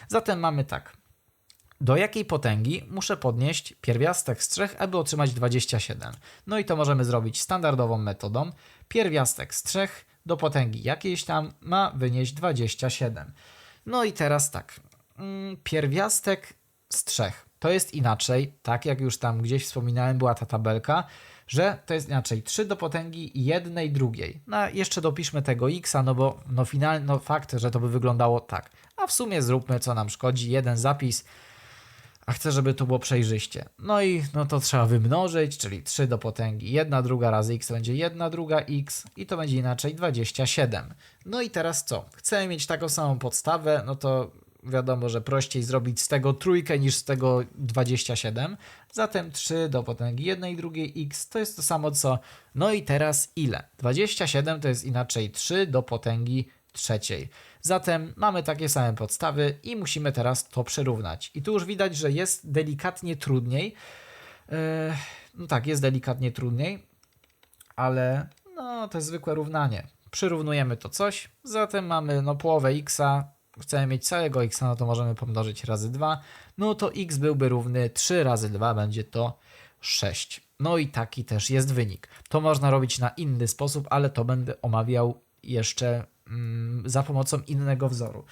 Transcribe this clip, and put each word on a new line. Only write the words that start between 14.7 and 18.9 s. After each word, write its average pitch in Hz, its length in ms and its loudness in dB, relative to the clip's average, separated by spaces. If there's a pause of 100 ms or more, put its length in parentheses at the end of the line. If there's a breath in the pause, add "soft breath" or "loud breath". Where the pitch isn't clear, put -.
Mm, 196 460 -10
pierwiastek 190 880 0 (360)
z - 140 -2
trzech. - 420 -4 (140)
To 156 100 0
jest 185 240 0
inaczej, 127 680 0
tak 120 240 -2
jak 135 160 0